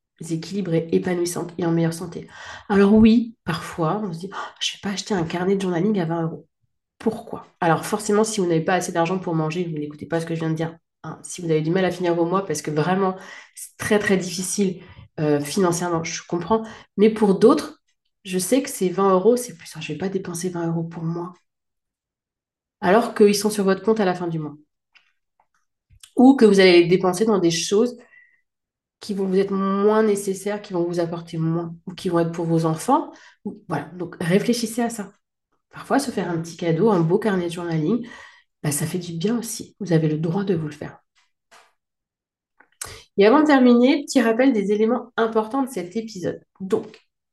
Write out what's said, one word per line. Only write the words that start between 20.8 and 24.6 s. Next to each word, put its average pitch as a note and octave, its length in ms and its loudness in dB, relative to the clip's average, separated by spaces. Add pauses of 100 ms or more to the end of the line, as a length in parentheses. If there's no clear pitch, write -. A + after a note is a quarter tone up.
pour E3 180 -12
moi. » E3+ 320 -6 (1500)
Alors A3+ 340 2
qu'ils G#3 200 6
sont G#3 160 -2
sur G#3 140 -2
votre F#3+ 180 0
compte A3 160 2
à G#3 60 0
la F3+ 100 0
fin E3+ 140 -6
du D#3+ 100 -6
mois. D3 160 -8 (1600)